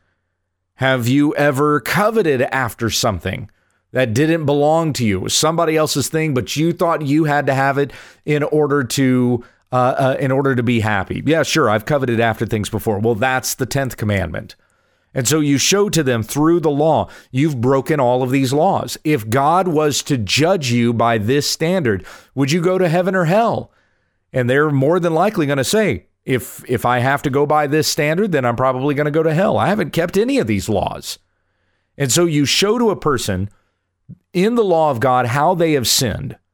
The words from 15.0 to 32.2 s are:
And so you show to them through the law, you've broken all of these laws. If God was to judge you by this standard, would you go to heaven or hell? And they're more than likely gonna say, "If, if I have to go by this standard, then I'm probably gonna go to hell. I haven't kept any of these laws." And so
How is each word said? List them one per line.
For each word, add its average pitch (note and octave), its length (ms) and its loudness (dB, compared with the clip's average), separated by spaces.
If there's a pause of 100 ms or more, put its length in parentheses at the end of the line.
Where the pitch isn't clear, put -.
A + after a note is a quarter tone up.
And B2+ 120 -2
so D3 120 2
you C#3+ 180 2
show G3+ 320 2
to D#3+ 140 0
them B2 180 0
through D#3 380 2
the D#3+ 100 0
law, C#3+ 380 2 (240)
you've C#3 280 0
broken C3+ 400 2
all B2 220 2
of B2+ 80 -2
these C3+ 240 0
laws. D#3 500 0
If C3+ 240 0
God D3+ 400 2
was D3+ 360 0
to C#3+ 160 -2
judge D3 520 0
you A#2+ 220 2
by A#2 240 2
this B2+ 320 0
standard, D#3 560 -2 (300)
would C3+ 160 0
you F3 100 0
go F#3 160 0
to F#3 100 2
heaven F3+ 280 0
or F3+ 100 0
hell? G3 460 0 (600)
And B2+ 160 0
they're C#3+ 220 2
more C#3+ 300 2
than E3 160 0
likely F3+ 320 0
gonna C#3 160 0
say, F#3+ 420 0 (200)
"If, - 420 -4
if B2 180 -2
I B2 140 2
have C3+ 240 0
to C#3+ 80 -2
go C#3+ 160 2
by D3+ 180 2
this D3 220 0
standard, E3 440 0
then C#3 140 0
I'm A#2 100 0
probably C3 380 0
gonna D3 160 -2
go D#3 140 0
to D#3+ 100 0
hell. D#3 240 0
I A2 100 0
haven't G#3 260 -2
kept E3+ 220 -2
any A#3+ 220 0
of A#3 80 0
these G3+ 240 -2
laws." - 480 -4 (800)
And C#3 140 -2
so F3 140 2